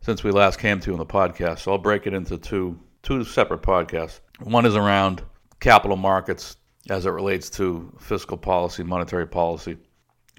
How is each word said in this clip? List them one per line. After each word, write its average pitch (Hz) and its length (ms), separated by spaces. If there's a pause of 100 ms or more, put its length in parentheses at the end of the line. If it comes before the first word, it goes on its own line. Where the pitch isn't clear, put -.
since 110 200
we 104 100
last 98 260
came 104 220
to 101 100
you - 20
on 87 60
the 80 80
podcast, 87 540
so 95 120
I'll 98 60
break 101 280
it 98 60
into 92 240
two, 90 420 (240)
two 131 220
separate 104 380
podcasts. 85 580 (200)
One 117 260
is 104 100
around 98 460 (380)
capital 104 360
markets 95 640 (320)
as 95 160
it 95 40
relates 95 420
to 87 460
fiscal - 380
policy, 90 460
monetary 87 440
policy. 85 520 (600)